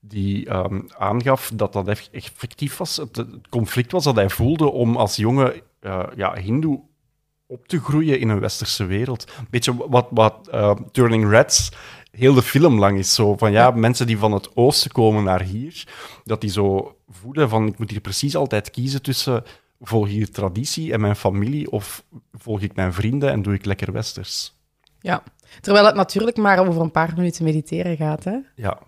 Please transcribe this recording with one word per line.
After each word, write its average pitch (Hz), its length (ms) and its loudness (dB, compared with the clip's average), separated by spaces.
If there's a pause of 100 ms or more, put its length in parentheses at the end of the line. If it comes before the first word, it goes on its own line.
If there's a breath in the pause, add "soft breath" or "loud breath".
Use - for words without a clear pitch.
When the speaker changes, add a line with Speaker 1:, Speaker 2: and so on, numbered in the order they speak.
Speaker 1:
Die, 101 480 -4
ehm, 95 320 -4 (180)
aangaf 120 560 0
dat 104 180 -2
dat 98 160 -2
eff-, - 240 -4
effectief - 640 -10
was. - 200 -6
Het, 143 200 -10
het 117 320 -10
conflict 120 440 -2
was 175 120 0
dat 135 120 2
hij 98 140 4
voelde 147 400 2
om 117 260 2
als 110 200 0
jonge, 127 460 2 (180)
eh, 95 220 -6 (140)
ja, 95 200 -2
hindoe 135 440 -2 (680)
op - 220 -18
te 175 120 -2
groeien 147 400 0
in 113 80 0
een 104 120 2
westerse 107 440 -4
wereld. 107 420 -4 (120 loud breath)
Een 117 120 -12
beetje 120 380 -2
wat, 123 220 2
wat, 110 400 2
eh, 104 260 2 (160)
Turning 113 380 4
Reds - 400 4 (400 loud breath)
heel 131 240 4
de 123 80 6
film 139 360 4
lang 98 200 4
is. 95 160 0
Zo 104 220 2
van, 104 160 2
ja, 113 140 6
Speaker 2:
Ja. 127 40 6
Speaker 1:
mensen 117 360 0
die 113 120 0
van 107 140 2
het - 240 -4
oosten 127 360 2
komen 107 320 4
naar 92 180 0
hier, 110 420 -10 (400 loud breath)
dat 110 160 -6
die 107 100 -4
zo 98 460 -2 (120)
voelen 120 400 -2
van, 110 180 0
ik 104 120 -6
moet 110 120 -8
hier 104 100 -8
precies 143 360 -4
altijd 123 340 -2
kiezen 135 320 -6
tussen, 123 420 -2 (360 soft breath)
volg 110 260 0
hier 104 240 -4
traditie 117 640 -4
en 113 80 0
mijn 104 160 2
familie 123 540 -2
of - 340 -8 (280)
volg 110 280 -8
ik 101 160 -6
mijn 92 160 -2
vrienden 120 380 -2
en 110 120 -2
doe 101 120 0
ik 98 100 -4
lekker 95 280 -4
westers? - 600 -10 (460)
Speaker 2:
Ja. 180 220 -4 (380 soft breath)
Terwijl 202 260 6
het 214 80 6
natuurlijk 196 420 0
maar 196 300 4
over 165 160 0
een 165 80 -2
paar 160 260 0
minuten 175 280 -2
mediteren 160 520 -2
gaat, 151 280 -4
hè? 196 120 -4 (180)
Speaker 1:
Ja. 101 340 -6